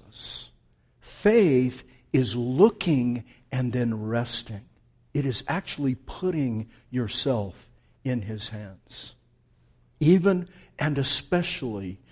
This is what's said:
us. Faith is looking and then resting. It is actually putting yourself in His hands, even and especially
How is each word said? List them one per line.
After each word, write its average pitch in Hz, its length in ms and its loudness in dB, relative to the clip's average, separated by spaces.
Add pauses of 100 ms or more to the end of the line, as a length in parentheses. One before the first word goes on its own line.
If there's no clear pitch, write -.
us. - 400 -14 (520)
Faith 156 800 4 (280)
is 120 240 2
looking 127 880 2 (260)
and 127 200 0
then 113 360 -2
resting. 113 580 -4 (480)
It 139 140 0
is 123 200 -4
actually 147 460 -2
putting 131 760 -4 (180)
yourself 117 800 -4 (340)
in 123 200 -4
His 107 260 -8
hands, - 640 -14 (840)
even 180 500 4 (300)
and 143 180 0
especially 117 1000 -4 (120)